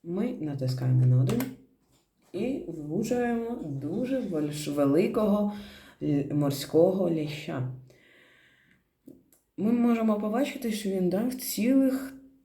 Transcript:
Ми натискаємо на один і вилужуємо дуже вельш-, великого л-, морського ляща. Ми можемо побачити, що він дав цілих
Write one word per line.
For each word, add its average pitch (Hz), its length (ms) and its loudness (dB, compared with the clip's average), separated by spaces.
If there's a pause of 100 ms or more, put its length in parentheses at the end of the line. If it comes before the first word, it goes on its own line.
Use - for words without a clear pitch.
Ми 190 380 -2
натискаємо 127 640 0
на 127 160 6
один 233 200 2 (920)
і 240 340 -4
вилужуємо 226 960 -2
дуже 226 560 -4
вельш-, 151 540 -4
великого 202 800 2 (480)
л-, 147 320 0
морського 170 760 4
ляща. 151 600 -4 (1900)
Ми 208 140 0
можемо 226 480 2
побачити, 226 520 -2
що 202 180 -4
він 185 200 0
дав 233 240 0
цілих 262 800 0 (320)